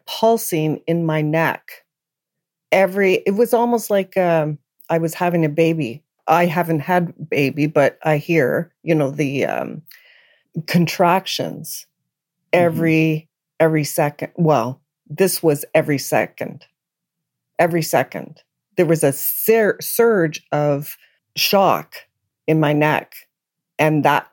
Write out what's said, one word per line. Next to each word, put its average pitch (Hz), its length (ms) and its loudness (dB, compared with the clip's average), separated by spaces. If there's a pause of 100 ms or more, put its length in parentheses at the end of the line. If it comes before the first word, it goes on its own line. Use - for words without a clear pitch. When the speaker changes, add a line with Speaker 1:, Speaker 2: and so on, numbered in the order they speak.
Speaker 1:
pulsing 185 800 -2
in 170 180 -2
my 156 160 0
neck. 151 640 -2 (880)
Every, 190 420 2 (120)
it 196 80 0
was 220 180 0
almost 233 380 0
like, 196 260 -2
um, 160 420 0 (300)
I 165 100 0
was 165 160 -4
having 175 300 0
a 151 60 0
baby. 156 520 -2 (240)
I 175 200 4
haven't 165 340 -2
had 180 380 0
a - 40 -14
baby, 143 440 -2
but 147 360 2
I 156 140 2
hear, 147 560 0 (100)
you 165 120 0
know, 147 160 0
the, 139 360 -2
um, 60 360 -6 (840)
contractions 170 1200 -2 (640)
Speaker 2:
Mm-hmm. 175 120 4
Speaker 1:
every, 160 640 0 (300)
every 160 260 2
second. 147 520 -4
Well, 139 440 0 (300)
this - 320 -2
was 147 220 0 (100)
every 151 240 0
second, - 680 -6 (920)
every 170 240 2
second, - 600 -4 (340)
there 180 100 2
was 160 180 2
a 139 80 4
sur-, - 680 0
surge 190 720 0
of 147 440 -2 (400)
shock 160 580 0 (520)
in 156 140 2
my 151 120 2
neck, 147 420 0 (640)
and 151 260 2
that 147 280 0